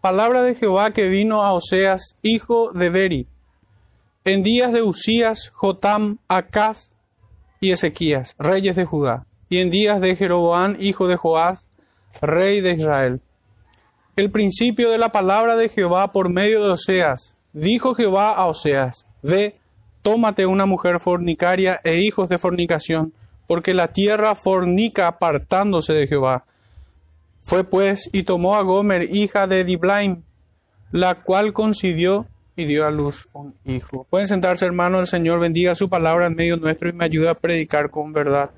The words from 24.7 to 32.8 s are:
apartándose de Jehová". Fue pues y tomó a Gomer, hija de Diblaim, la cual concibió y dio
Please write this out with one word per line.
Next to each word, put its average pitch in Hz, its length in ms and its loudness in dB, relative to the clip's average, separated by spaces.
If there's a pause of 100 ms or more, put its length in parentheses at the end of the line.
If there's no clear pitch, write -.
apartándose 170 880 0
de 147 120 2
Jehová". 131 380 0 (1000)
Fue 185 160 0
pues 196 480 -2
y 190 120 -2
tomó 185 340 0
a 208 60 0
Gomer, 190 520 0
hija 202 320 0
de 185 180 0
Diblaim, 180 580 -2 (680)
la 180 260 0
cual 202 360 0
concibió 196 760 0 (300)
y 170 80 -6
dio 147 220 0